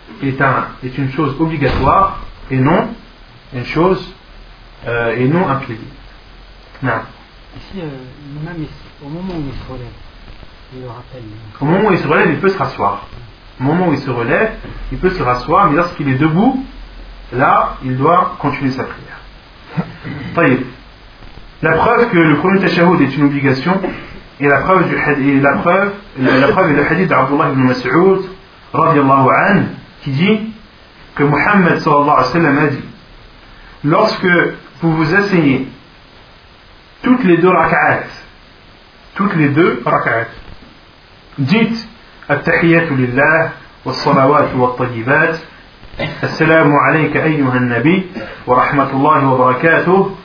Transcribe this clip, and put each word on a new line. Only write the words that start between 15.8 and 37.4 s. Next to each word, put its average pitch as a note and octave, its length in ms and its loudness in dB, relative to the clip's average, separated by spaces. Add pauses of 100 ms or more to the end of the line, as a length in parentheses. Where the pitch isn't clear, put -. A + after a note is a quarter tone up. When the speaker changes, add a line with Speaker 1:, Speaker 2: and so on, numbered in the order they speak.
Speaker 1:
est B2+ 100 2
debout, G3 460 2 (680)
là, - 500 0
il B2+ 140 -4
doit D#3+ 420 2
continuer C3+ 340 -2
sa - 120 -6
prière. - 1040 -12 (480)
Taïb. C#3+ 300 2 (960)
La D#3+ 100 2
preuve A3+ 380 2
que F3+ 60 0
le D#3 220 4
premier F#3+ 200 2
tashahhud E3+ 440 2
est B2+ 140 0
une D3 80 2
obligation, C#3 560 0 (600)
Et C#3+ 80 2
la D#3 140 2
preuve F3+ 260 2
du C#3+ 80 -2
had-, C#3 240 0
et C3+ 200 2
la C3+ 180 2
preuve, F#3+ 340 0 (260)
la, C3 200 2
la C#3+ 100 4
preuve C#3+ 220 2
est C#3+ 60 2
le C#3+ 140 2
hadith F3+ 180 0
d'Abdullah C#3 440 0
ibn C3 80 0
Mas'ud, D3 640 2 (500)
radiyallahu D#3+ 560 4
anhu, F3 360 2 (380)
qui C#3+ 100 -6
dit G#3 400 0 (640)
que C#3+ 100 0
Muhammad, E3+ 540 2
sallallahu D3 320 2
alayhi - 80 4
wa - 60 2
sallam, D3+ 340 2
a D3+ 100 2
dit, B2+ 160 -6 (1000)
lorsque F#3+ 420 0 (540)
vous E3 160 0
vous D#3+ 180 0
asseyez, F3+ 540 2 (1300)
toutes B3 220 2
les E3+ 120 6
deux F3+ 140 4